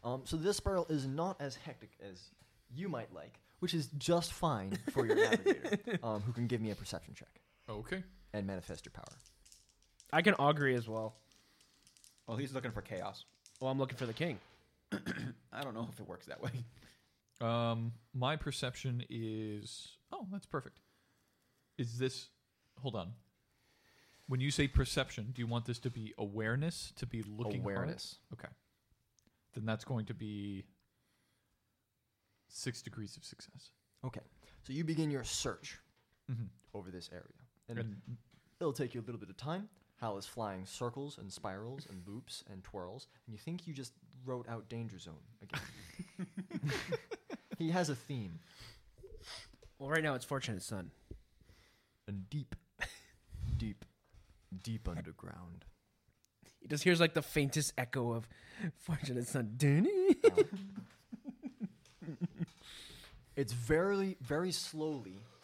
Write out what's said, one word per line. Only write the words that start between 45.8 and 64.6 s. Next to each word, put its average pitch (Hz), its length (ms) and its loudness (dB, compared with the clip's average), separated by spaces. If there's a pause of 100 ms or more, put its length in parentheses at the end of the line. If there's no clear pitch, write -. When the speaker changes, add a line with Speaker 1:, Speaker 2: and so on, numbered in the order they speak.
Speaker 1:
<laughs> - 20 2 (880)
He 160 120 2
has 175 180 4
a 143 60 2
theme. 104 440 -6 (1400)
Speaker 2:
Well, 135 120 -6
right 160 140 4
now 147 120 2
it's 123 100 -4
Fortunate 120 380 -2
Son. 92 260 -6 (1160)
Speaker 1:
And 98 220 -6
deep, 147 260 -4 (1000)
deep, 110 280 -2 (800)
deep 113 260 -2
underground. 87 760 -10 (960)
Speaker 2:
He - 80 -18
just 147 160 0
hears, 175 160 8
like, 165 140 8
the 156 80 4
faintest 143 560 4
echo 120 360 2
of 113 140 -2 (520)
Fortunate 127 480 -2
Son. 113 300 0
Dooney. 269 640 8
Speaker 1:
<laughs> 440 240 10 (3000)
It's 131 180 0
very, 180 680 4
very 147 300 2
slowly 151 640 -2 (280)